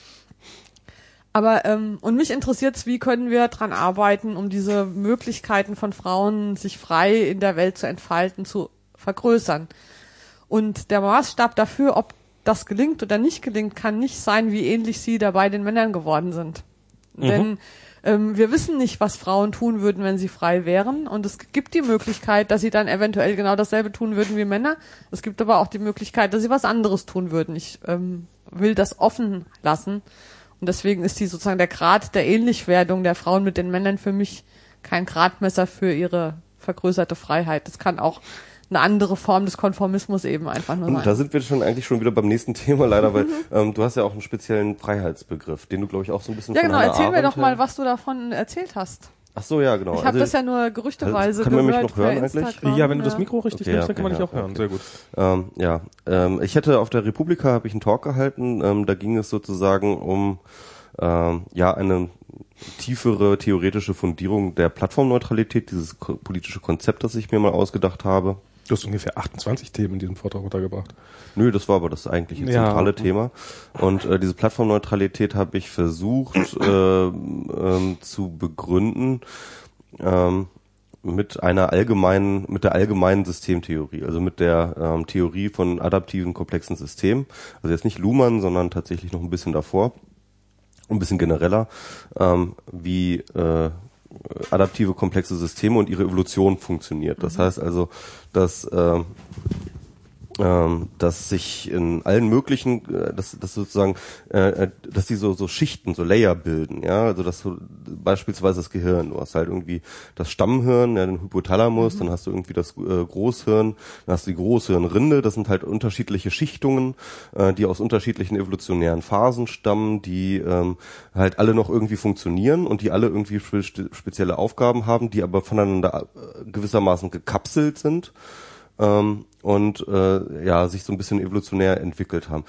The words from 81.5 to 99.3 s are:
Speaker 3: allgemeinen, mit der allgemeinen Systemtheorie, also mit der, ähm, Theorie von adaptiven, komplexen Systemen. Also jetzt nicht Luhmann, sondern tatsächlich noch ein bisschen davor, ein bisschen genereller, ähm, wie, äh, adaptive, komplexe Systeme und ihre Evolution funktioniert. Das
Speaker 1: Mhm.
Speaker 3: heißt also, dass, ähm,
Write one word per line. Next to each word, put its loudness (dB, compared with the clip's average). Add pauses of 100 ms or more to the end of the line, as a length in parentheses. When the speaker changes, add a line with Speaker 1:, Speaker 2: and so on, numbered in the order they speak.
Speaker 3:
allgemeinen, 2
mit -4
der 4
allgemeinen 4
Systemtheorie, -4
also -4
mit -2
der, 4
ähm, 0
Theorie -2
von -2
adaptiven, 0
komplexen -6
Systemen. -2 (380)
Also 0
jetzt -2
nicht -2
Luhmann, 4
sondern 0
tatsächlich -6
noch -6
ein -6
bisschen -4
davor, 0 (920)
ein -2
bisschen 0
genereller, 2 (500)
ähm, 4 (160)
wie, -2 (180)
äh, 0 (800)
adaptive, 2
komplexe -2
Systeme 0
und 2
ihre -2
Evolution 2
funktioniert. -6
Das -4
Speaker 1:
Mhm. 2
Speaker 3:
heißt 0
also, 0 (460)
dass, 0
ähm, 2 (1300)